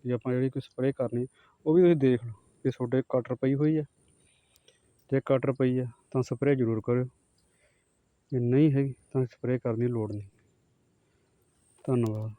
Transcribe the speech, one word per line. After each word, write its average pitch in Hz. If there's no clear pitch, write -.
ਜੇ 123
ਆਪਾਂ 123
ਜਿਹੜੀ 127
ਕੋਈ 135
ਸਪਰੇਅ 131
ਕਰਨੀ, 123
ਉਹ 156
ਵੀ 180
ਤੁਸੀਂ 175
ਦੇਖ 127
ਲਓ 117
ਕਿ 135
ਤੁਹਾਡੇ 127
ਕਟਰ 127
ਪਈ 135
ਹੋਈ 151
ਆ। 151
ਜੇ 135
ਕਟਰ 135
ਪਈ 127
ਆ, 127
ਤਾਂ 131
ਸਪਰੇਅ 135
ਜ਼ਰੂਰ 113
ਕਰਿਓ, 123
ਜੇ 131
ਨਹੀਂ 131
ਹੈਗੀ, 139
ਤਾਂ 131
ਸਪਰੇਅ 123
ਕਰਨ 117
ਦੀ 120
ਲੋੜ 113
ਨਹੀਂ। 101
ਧੰਨਵਾਦ। 113